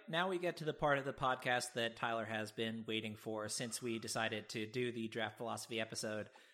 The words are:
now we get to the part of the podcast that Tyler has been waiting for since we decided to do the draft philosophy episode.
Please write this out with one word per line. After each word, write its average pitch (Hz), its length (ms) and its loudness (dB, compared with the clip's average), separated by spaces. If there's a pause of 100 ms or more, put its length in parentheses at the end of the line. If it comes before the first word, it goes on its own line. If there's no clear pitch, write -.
now 170 180 2
we 190 100 2
get 175 200 0
to 156 80 -6
the 151 80 2
part 143 240 4
of 135 80 -2
the 135 80 0
podcast 127 640 2
that 117 200 2
Tyler 117 300 0
has 107 260 -2
been 113 360 -2
waiting 110 280 0
for 107 320 -4
since 113 340 -4
we 117 180 0
decided 110 500 -2
to 107 160 -2
do 123 260 0
the 113 160 -4
draft 110 300 -2
philosophy 113 420 -4
episode. 107 480 -2 (260)